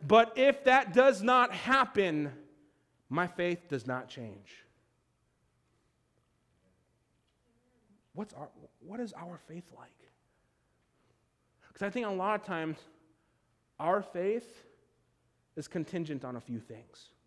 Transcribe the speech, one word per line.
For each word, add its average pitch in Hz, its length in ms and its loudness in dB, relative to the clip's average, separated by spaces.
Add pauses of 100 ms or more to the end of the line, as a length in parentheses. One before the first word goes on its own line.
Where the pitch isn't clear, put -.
But 226 320 6
if 269 260 4
that 254 280 4
does 254 280 6
not 247 320 4
happen, 185 800 0 (760)
my 170 180 -2
faith 175 400 -4
does 123 220 -6
not 127 200 -6
change." 101 560 -18 (3500)
What's 208 220 -12
our, 143 160 -16 (300)
what 208 200 -14
is 220 140 -8
our 175 240 -16 (100)
faith 170 280 -18
like? - 120 -20 (1800)
'Cause - 100 -12
I 202 80 -6
think 240 160 -4
a 208 40 -4
lot 196 280 -2
of 208 60 -10
times 160 340 -6 (1000)
our 180 240 0
faith 202 640 -6 (920)
is 156 100 -10
contingent 156 580 -8
on 127 120 -10
a 117 40 -10
few 117 200 -10
things. - 520 -20 (140)